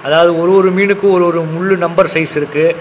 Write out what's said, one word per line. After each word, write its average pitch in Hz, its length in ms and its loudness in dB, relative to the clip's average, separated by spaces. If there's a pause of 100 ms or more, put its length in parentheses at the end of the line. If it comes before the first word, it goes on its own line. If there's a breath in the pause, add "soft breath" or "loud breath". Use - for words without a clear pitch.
அதாவது 165 380 2
ஒரு 180 140 2
ஒரு 190 160 2
மீனுக்கும் 196 400 0
ஒரு 180 140 2
ஒரு 170 160 -2
முள்ளு 175 360 -2
நம்பர் 170 280 0
சைஸ் 160 300 -4
இருக்கு. 151 460 0